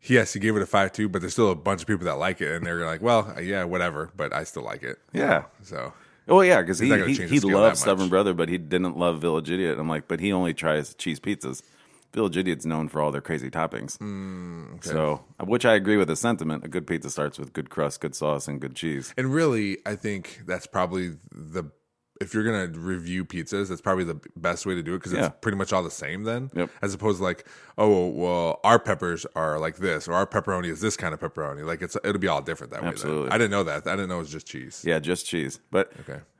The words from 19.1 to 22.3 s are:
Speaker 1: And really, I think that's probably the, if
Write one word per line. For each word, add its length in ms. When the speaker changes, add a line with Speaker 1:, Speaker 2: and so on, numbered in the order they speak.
Speaker 1:
And 160
really, 520
I 100
think 500
that's 220
probably 500
the, 320
if 140